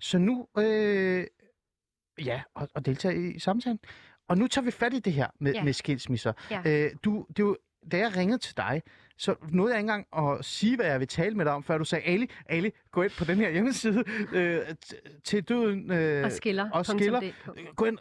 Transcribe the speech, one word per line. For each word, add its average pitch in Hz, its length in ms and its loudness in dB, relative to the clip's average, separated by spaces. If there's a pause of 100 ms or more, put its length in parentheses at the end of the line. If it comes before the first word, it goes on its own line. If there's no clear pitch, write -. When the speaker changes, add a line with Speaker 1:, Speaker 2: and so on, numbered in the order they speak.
Speaker 1:
Så - 180 0
nu, 240 280 2 (120)
øh, 208 640 2 (1000)
ja, 123 160 -2 (140)
og, 147 200 -8
og 143 120 -4
deltage 175 420 0
i, - 60 -6
i - 40 -10
samtalen. 226 400 0 (500)
Og 180 100 4
nu 240 80 4
tager 254 180 0
vi 240 60 2
fat 240 240 0
i 269 40 -2
det 202 140 0
her 135 140 2 (140)
med, 143 140 2
Speaker 2:
Ja. 214 100 -2
Speaker 1:
med 139 80 4
skilsmisser. 127 600 -2 (180)
Speaker 2:
Ja. 190 120 -4 (220)
Speaker 1:
Øh, 147 60 0 (140)
du, 214 240 0
det - 100 -6
er 208 80 4
jo, 202 100 2 (360)
da 175 60 0
jeg 208 180 0
ringede 190 220 2
til - 180 -10
dig, 123 260 -2 (360)
så - 160 0 (160)
nåede 185 220 4
jeg 220 80 0
ikke 214 120 -2
engang 208 140 -4 (320)
at - 60 -10
sige, 233 320 2
hvad 226 100 0
jeg 135 140 2
vil 135 80 -2
tale 190 280 0
med 185 80 0
dig 147 100 2
om, 143 80 -4
før 160 160 0
du 156 60 0
sagde, 160 200 -2
"Ali, 185 260 2 (180)
Ali, 170 220 0 (200)
gå 175 120 2
ind 202 160 2
på 180 60 0
den 170 140 2
her 208 120 4
hjemmeside, 220 540 2 (280)
øh, 175 280 2 (260)
t-, - 380 -18
til 208 200 0
døden, 214 480 0
øh, 156 320 2
Speaker 2:
Og 202 80 0
skiller. 202 380 -2
Speaker 1:
og 175 160 0
skiller. 208 340 2 (240)
Speaker 2:
Punktum 175 200 -14
D 160 80 -14
K. - 40 -14
Speaker 1:
Gå 220 80 2
ind, 226 160 0